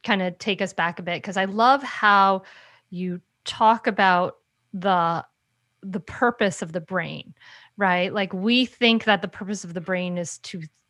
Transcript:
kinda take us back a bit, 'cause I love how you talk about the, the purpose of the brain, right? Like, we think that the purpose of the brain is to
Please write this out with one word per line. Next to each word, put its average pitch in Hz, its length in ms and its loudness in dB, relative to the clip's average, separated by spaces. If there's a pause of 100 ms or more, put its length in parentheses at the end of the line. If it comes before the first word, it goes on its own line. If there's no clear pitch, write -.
kinda 190 280 0
take 196 300 -4
us 190 120 -4
back 170 260 -4
a 185 40 -14
bit, 170 200 -6
'cause 196 140 -6
I 190 80 0
love 233 360 2
how 196 640 2 (460)
you 180 320 -8 (240)
talk 226 420 2
about 190 500 2 (360)
the, 175 520 0 (560)
the 190 200 -8
purpose 233 600 -2
of 165 120 -8
the 175 80 -4
brain, 160 520 -8 (440)
right? 185 360 2
Like, 196 200 -4
we 233 320 2
think 226 400 2
that 202 180 4
the 190 60 -8
purpose 196 340 -10
of 170 100 -14
the 175 80 -6
brain 180 380 -4
is - 200 -8
to - 220 -12 (280)